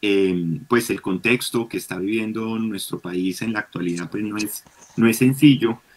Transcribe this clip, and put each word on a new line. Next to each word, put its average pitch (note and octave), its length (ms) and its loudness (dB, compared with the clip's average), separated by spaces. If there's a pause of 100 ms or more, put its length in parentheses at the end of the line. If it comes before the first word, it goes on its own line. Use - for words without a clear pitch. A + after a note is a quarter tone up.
eh, F#2 680 2
pues, A#2+ 220 2
el - 120 -6
contexto A2+ 680 -2
que G2+ 80 -6
está F2+ 200 -8
viviendo A2 600 -4
nuestro G#2+ 400 -6
país F2+ 420 -4
en A2+ 120 -2
la G#2+ 60 -6
actualidad, F2 520 -6
pues, G#2 140 -4
no G#2 100 -6
es, G#2+ 280 -6 (340)
no A#2 100 6
es A#2 100 2
sencillo. C3 640 4 (160)